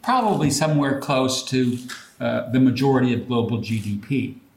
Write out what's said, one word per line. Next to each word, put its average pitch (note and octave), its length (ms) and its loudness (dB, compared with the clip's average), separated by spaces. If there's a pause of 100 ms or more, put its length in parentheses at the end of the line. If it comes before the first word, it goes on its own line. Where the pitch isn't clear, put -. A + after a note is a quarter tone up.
probably G3+ 480 2
somewhere D3 500 0
close C3 440 0
to, B2 340 0 (420)
uh, A#2+ 320 -2
the C3 80 2
majority C3 540 4
of A2 140 -4
global A#2 340 0
G G#2+ 180 -4
D G2+ 180 -4
P. - 440 -6 (160)